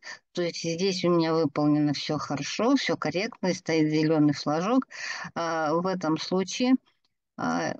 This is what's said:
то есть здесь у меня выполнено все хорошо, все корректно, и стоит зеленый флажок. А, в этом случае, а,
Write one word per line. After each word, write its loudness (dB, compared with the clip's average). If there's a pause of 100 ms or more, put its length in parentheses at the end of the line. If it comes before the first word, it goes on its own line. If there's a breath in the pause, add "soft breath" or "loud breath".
(340 loud breath)
то -2
есть -4
здесь -2
у 2
меня 2
выполнено 2
все -4
хорошо, 0
все 0
корректно, -4
и 2
стоит 0
зеленый 4
флажок. 0 (480 loud breath)
А, 0
в 0
этом 0
случае, 0 (640)
а, -2